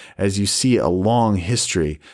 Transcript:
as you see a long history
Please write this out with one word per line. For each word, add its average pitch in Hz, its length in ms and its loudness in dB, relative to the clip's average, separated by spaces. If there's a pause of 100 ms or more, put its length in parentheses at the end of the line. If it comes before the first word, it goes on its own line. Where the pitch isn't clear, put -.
(160)
as 98 220 -2
you 101 80 0
see 123 320 2
a 78 100 0
long 104 480 2
history 85 640 -2 (140)